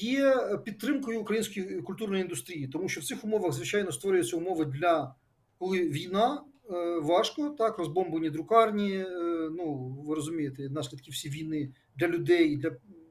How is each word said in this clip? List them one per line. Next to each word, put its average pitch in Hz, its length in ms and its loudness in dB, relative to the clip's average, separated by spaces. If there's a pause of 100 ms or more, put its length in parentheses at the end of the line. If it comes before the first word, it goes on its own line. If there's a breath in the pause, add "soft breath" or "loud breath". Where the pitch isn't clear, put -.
є 247 640 4
підтримкою 226 560 -2
української 196 600 -2
культурної 196 400 -2
індустрії, 170 460 -6
тому 160 200 -4
що - 120 -4
в 143 40 -8
цих - 200 -6
умовах, 208 280 2
звичайно, 180 400 -2
створюються 180 440 2
умови 165 280 0
для, 147 500 2 (440)
коли 180 300 0
війна, 190 540 0 (280)
е, 175 280 -2
важко, 190 520 2
так, 220 280 0
розбомблені 160 520 0
друкарні, 208 640 4
е, 190 100 -2 (460)
ну, 160 220 -4 (320)
ви 151 80 -2
розумієте, 143 540 -4
наслідки 143 420 -8
всі 143 180 -8
війни 151 440 -4 (240 loud breath)
для 170 120 2
людей, 170 440 4
і 143 40 0
для 139 140 -2 (400)